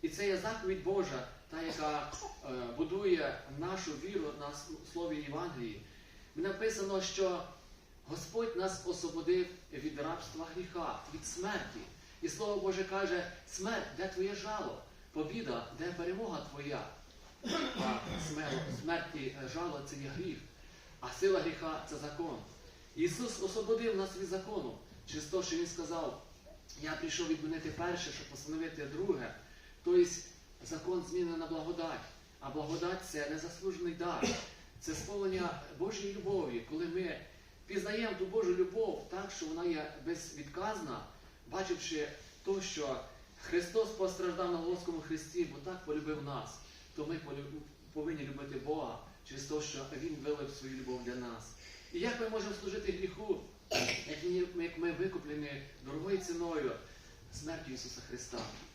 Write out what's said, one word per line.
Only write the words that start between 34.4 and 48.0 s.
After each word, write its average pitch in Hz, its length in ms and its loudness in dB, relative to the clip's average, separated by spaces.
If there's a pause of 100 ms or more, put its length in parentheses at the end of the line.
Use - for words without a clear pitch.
Це - 140 -4
сповнення 185 680 2 (180)
Божої 202 340 0
любові, 170 560 2
коли 160 160 0
ми 170 340 0 (480)
пізнаємо 208 520 2
ту 185 60 4
Божу 185 300 6
любов - 540 4
так, 196 280 -2
що - 80 -2
вона 170 200 0
є 156 280 2 (120)
безвідказна, 165 960 -2 (440)
бачивши 165 600 0 (360)
то, 190 180 4
що - 380 0 (420)
Христос 185 480 4
постраждав 175 640 2
на 170 60 4
Голгофському 170 440 0
хресті, 160 440 0
бо 147 260 -6
так 185 140 -6
полюбив 151 380 0
нас, 139 260 -2 (460)
то 151 100 0
ми 160 100 0
полю-, 143 460 -6 (320)
повинні 151 300 0